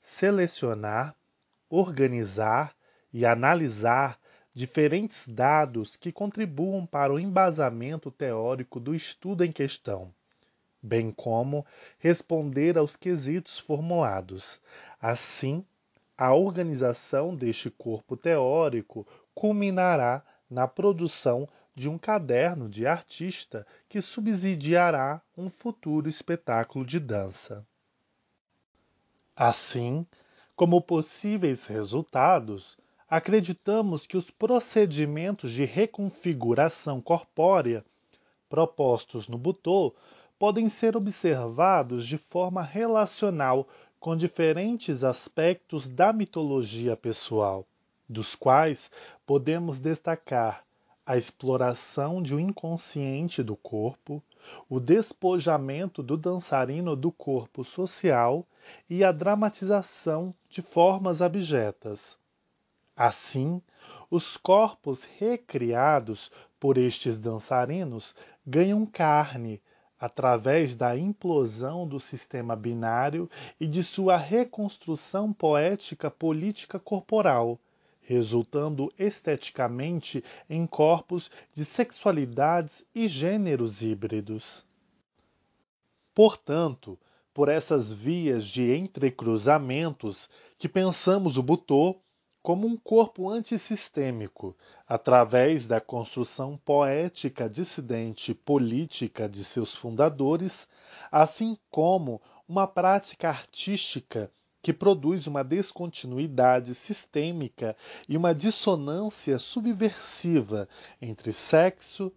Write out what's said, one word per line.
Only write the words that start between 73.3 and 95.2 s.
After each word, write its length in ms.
e 80
de 160
sua 320
reconstrução 1160
poética 800
política 720
corporal, 760
resultando 960
esteticamente 1300
em 160
corpos 640
de 120
sexualidades 1300
e 140
gêneros 720
híbridos. 840
Portanto, 840
por 160
essas 440
vias 520
de 300
entrecruzamentos 1500
que 100
pensamos 720
o 60
Butô 500
como 180
um 120
corpo 500
antissistêmico, 1300
através 800